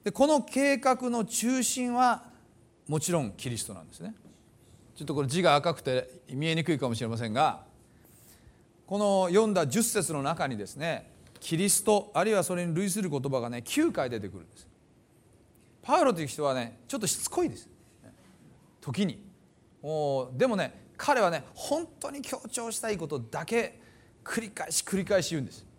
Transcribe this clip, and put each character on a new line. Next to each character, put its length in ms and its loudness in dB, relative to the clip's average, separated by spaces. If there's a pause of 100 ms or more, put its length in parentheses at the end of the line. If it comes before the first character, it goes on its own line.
で、 80 -2
こ 160 4
の 140 6
計 360 2
画 320 2
の 160 0
中 380 0
心 320 -2
は 280 4 (640)
も 120 0
ち 120 -2
ろ 100 2
ん 100 -4
キ 180 -10
リ 80 -4
ス 80 -6
ト 80 -14
な 80 -14
ん 60 -20
で 80 -20
す 60 -16
ね。 120 -10 (800)
ち 60 -16
ょ 40 -10
っ 20 -8
と 80 -4
こ 80 0
れ 40 -2
字 140 0
が 140 8
赤 200 2
く 60 -16
て 480 -2
見 180 -2
え 80 0
に 80 0
く 80 0
い 60 2
か 100 -2
も 60 0
し 80 -4
れ 60 -4
ま 100 -4
せ 100 -4
ん 60 -4
が、 320 2 (1200)
こ 140 -4
の 300 4
読 180 6
ん 60 0
だ 120 4
十 160 0
節 320 0
の 80 -4
中 260 -2
に 80 -4
で 120 -8
す 80 -16
ね、 360 -6 (280)
キ 180 -2
リ 120 4
ス 140 2
ト、 300 2
あ 100 2
る 80 2
い 40 4
は 80 2
そ 120 -2
れ 100 -2
に 100 -2
類 160 0
す 100 -4
る 80 -2
言 100 -2
葉 220 -2
が 80 -6
ね、 140 -8
九 280 0
回 180 -2
出 100 -4
て 100 -8
く 80 -14
る 80 -16
ん 40 -20
で 80 -20
す。 100 -20 (1120)
パ 200 2
ウ 40 6
ロ 80 4
と 80 -2
い 40 -2
う 20 -8
人 160 -6
は 100 2
ね、 340 -4
ち 60 -6
ょ 40 -4
っ 40 -4
と 60 -2
し 100 0
つ 100 -6
こ 160 0
い 60 0
で 80 -10
す。 100 -20 (1120)
時 240 -2
に。 180 -6 (580)
も 440 -2
う、 120 -10
で 80 4
も 100 2
ね、 400 -4
彼 260 2
は 100 4
ね、 120 -4 (120)
本 320 -4 (120)
当 120 -8
に 100 -10
強 180 -8 (120)
調 200 -4
し 80 -6
た 120 -4
い 60 -2
こ 100 -6
と 120 -4
だ 260 -8
け 340 -2 (440)
繰 180 -4
り 100 -10
返 200 -8
し 120 -2
繰 140 -2
り 80 0
返 180 2
し 80 -4
言 80 -2
う 20 -2
ん 40 -4
で 60 -12
す。 140 -20 (140)